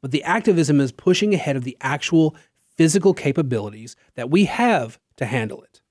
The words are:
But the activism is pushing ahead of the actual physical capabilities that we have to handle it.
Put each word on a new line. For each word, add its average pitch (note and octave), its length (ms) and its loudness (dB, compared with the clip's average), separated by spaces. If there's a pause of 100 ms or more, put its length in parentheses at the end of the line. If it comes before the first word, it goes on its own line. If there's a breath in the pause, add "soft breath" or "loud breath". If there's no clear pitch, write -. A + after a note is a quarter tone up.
But C3+ 100 -8
the C#3+ 120 -2
activism E3 560 2
is C3+ 120 0
pushing G3+ 420 0
ahead D3 220 -2
of B2+ 80 -6
the B2+ 180 -10
actual D3+ 540 0 (400 soft breath)
physical F3+ 380 4
capabilities A#2+ 840 -4 (200)
that B2 140 -10
we F#3 160 2
have F3 520 -2 (200)
to C3+ 80 -4
handle A2+ 360 -6
it. - 300 -20